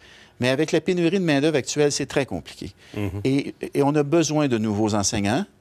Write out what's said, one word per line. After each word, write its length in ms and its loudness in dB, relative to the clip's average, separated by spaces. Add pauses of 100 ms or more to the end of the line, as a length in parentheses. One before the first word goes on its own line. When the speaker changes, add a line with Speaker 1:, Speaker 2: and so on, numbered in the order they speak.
(400)
Speaker 1:
Mais 100 0
avec 220 0
la 80 2
pénurie 400 0
de 60 0
main-d'œuvre 320 2
actuelle, 340 0
c'est 140 -4
très 200 -2
compliqué. 480 -10 (220)
Speaker 2:
Mhm. 300 -4
Speaker 1:
Et, 280 0 (200)
et 100 2
on 120 2
a 80 4
besoin 440 2
de 100 0
nouveaux 380 0
enseignants. 500 0 (160)